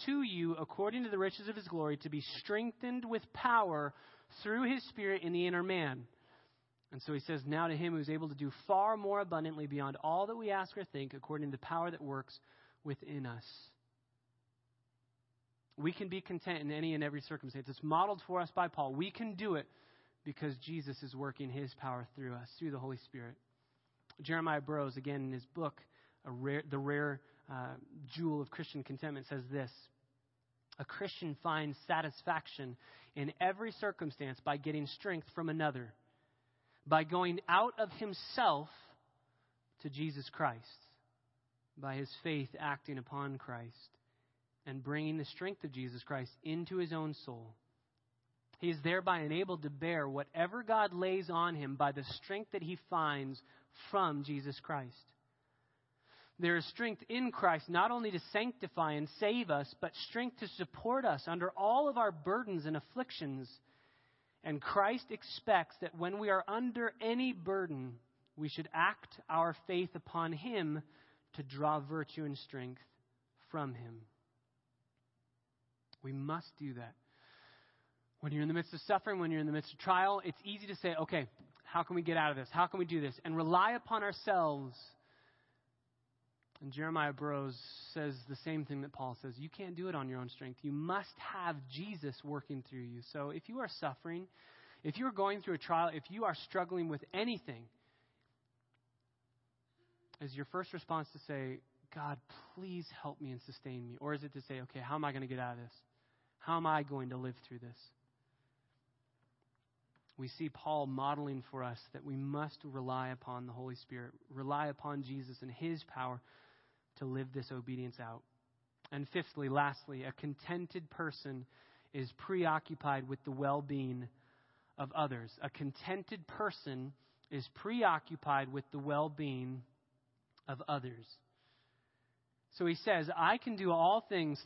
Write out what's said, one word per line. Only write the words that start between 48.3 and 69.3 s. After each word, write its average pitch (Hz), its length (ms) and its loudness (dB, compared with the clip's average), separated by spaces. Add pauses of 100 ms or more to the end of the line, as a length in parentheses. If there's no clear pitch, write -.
He 175 120 2
is 156 120 -2
thereby 180 400 4
enabled 170 400 0
to 147 80 -2
bear 151 380 0
whatever 170 540 0
God 214 300 4
lays 185 380 0
on 170 260 2
him 139 200 -2
by 139 160 4
the 139 120 -4
strength - 480 -6
that 190 100 -2
he 165 140 -4 (120)
finds 143 540 2 (480)
from 160 320 4
Jesus 139 380 -4
Christ." 135 520 -6 (1300)
There 170 180 6
is 160 100 2
strength 233 440 -2
in 247 220 2
Christ 165 360 4
not 180 220 6
only 233 220 2
to 175 60 0 (140)
sanctify 196 600 2
and 151 160 0 (100)
save 214 320 4
us, 143 240 2
but 165 200 -4 (140)
strength 247 300 -2
to 202 100 -6
support 240 560 0
us 160 240 2
under 175 220 0
all 233 360 6
of 247 120 2
our 214 120 6
burdens 180 540 0
and 156 140 2
afflictions. 139 800 -6 (840)
And 151 200 -2
Christ 208 480 2
expects - 680 2
that 170 160 -4
when 175 240 -2
we 208 120 2
are 190 180 6
under 233 500 0
any 240 360 2
burden, 160 640 -2 (380)
we 151 120 -2
should 151 240 -6
act 180 560 2
our 165 240 4 (140)